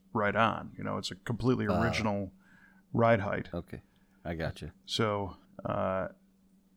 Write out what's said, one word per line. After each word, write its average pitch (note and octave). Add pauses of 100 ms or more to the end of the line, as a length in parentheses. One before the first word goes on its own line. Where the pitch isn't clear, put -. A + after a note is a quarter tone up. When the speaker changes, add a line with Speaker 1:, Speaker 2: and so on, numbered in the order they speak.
(140)
Speaker 1:
right G#2
on. G2
You G2+
know, G2+
it's -
a -
completely A2
Speaker 2:
Uh, G2+
Speaker 1:
original G#2+ (600)
ride A#2
height. -
Speaker 2:
Okay, - (420)
I F2
gotcha. D#2+ (140)
Speaker 1:
So, G#2 (280)
uh, F#2+ (680)